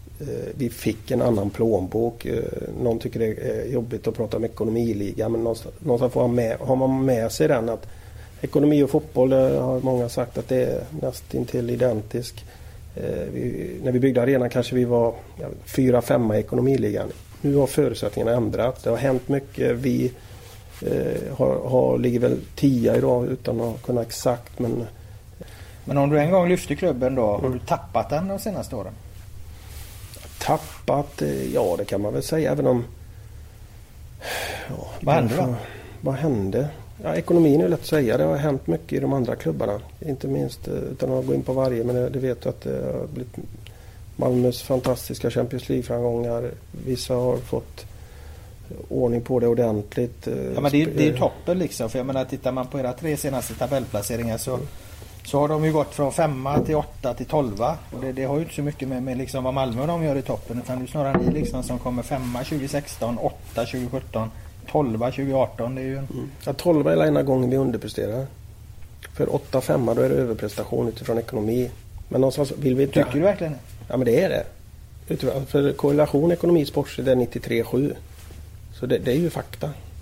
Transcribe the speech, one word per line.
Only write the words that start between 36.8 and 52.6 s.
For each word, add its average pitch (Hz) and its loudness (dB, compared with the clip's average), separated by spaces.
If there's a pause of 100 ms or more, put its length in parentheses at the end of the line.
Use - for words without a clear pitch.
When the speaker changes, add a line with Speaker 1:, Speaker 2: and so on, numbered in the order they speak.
Speaker 1:
Ja, 160 -2
ekonomin 165 6
är 180 4
lätt 165 2
att - -10
säga. 127 4
Det 151 6
har 160 4
hänt 139 0
mycket 160 -2
i 139 2
de 135 0
andra 120 2
klubbarna. 120 -2 (200)
Inte 139 -4
minst, 139 -2
eh, 139 -4
utan 131 -2
att 131 0
gå 139 2
in 135 0
på 131 -2
varje, 127 2
men 123 0
det, 123 2
det 131 -4
vet 127 -2
du 127 -2
att 127 -6
det 135 -6 (220)
har 131 -4
blivit 123 -10 (800)
Malmös 123 2
fantastiska 127 0
Champions 123 -2
League-framgångar. 120 0 (360)
Vissa 127 -2
har 123 2
fått - -6 (1040)
ordning 120 2
på 123 2
det 120 4
ordentligt, 117 0
eh, - -2 (200)
Speaker 2:
Ja, 135 -2
men 143 2
det 147 6
är, 160 4
det 151 2
är 151 6
ju 151 4
Speaker 1:
sp-, 123 -2
Speaker 2:
toppen, 175 0
liksom. 123 -2
För 131 -2
jag 123 -2
menar, 135 0
tittar 127 -2
man 127 -2